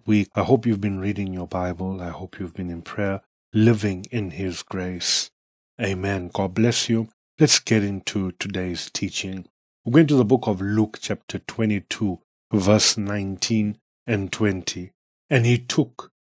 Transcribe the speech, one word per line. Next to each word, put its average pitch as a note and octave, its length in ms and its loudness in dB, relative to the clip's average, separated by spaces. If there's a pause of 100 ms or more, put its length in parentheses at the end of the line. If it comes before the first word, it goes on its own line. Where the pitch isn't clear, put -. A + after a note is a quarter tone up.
week. G#2 280 2
I G2+ 80 0
hope A#2+ 220 4
you've A2 160 0
been G2+ 200 -4
reading G2 340 -4
your F2+ 120 -8
Bible. F2+ 540 -6
I F2 80 -8
hope - 320 -14
you've F#2 140 -10
been F2+ 160 -8
in E2+ 100 -10
prayer, G2 400 -4 (320)
living G#2 580 2
in G#2 200 -6
His F2+ 320 -6
grace. F#2 680 -4 (480)
Amen. F#2+ 540 -2
God F#2+ 220 -2
bless A#2 340 2
you. A2+ 220 0 (280)
Let's D3+ 200 4
get G#2+ 260 2
into G2 540 -4
today's F#2 520 -6
teaching. F#2+ 580 -8 (360)
We're A#2+ 80 -2
going D#3 140 8
to C#3+ 100 4
the B2+ 80 6
book B2 220 4
of G2 160 0
Luke, G#2+ 400 0
chapter - 380 -8
twenty-two, G#2 800 -4 (300)
verse G#2 460 4
nineteen G#2 800 -2 (300)
and G2+ 260 -2
twenty. F#2 600 -2 (360)
"And B2+ 160 4
he A#2+ 140 4
took - 520 -4 (180)